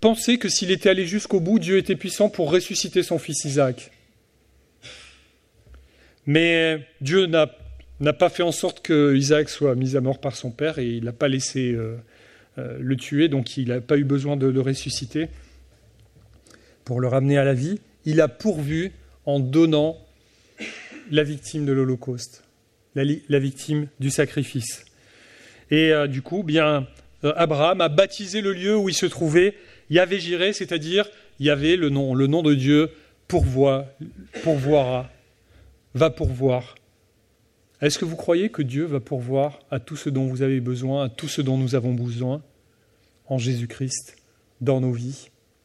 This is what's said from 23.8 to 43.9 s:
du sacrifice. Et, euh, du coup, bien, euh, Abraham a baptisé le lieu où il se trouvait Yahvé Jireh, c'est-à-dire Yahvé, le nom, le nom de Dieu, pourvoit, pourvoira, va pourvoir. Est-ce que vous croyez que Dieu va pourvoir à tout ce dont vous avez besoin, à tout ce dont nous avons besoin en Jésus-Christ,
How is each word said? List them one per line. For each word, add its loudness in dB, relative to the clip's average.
du -2
sacrifice. -2
Et, 6
euh, 2
du -4
coup, -6
bien, 2
euh, 2
Abraham 2
a 4
baptisé 0
le 0
lieu 0
où 0
il -2
se 0
trouvait 2
Yahvé 4
Jireh, -2
c'est-à-dire -2
Yahvé, 0
le 0
nom, -2
le 2
nom 0
de 4
Dieu, 2
pourvoit, 2
pourvoira, 0
va 4
pourvoir. -2
Est-ce 0
que -4
vous -6
croyez 0
que -6
Dieu -4
va -4
pourvoir -4
à -4
tout -14
ce -8
dont 0
vous -4
avez 0
besoin, -2
à -4
tout -10
ce -4
dont 0
nous 0
avons 0
besoin -4
en -4
Jésus-Christ, -6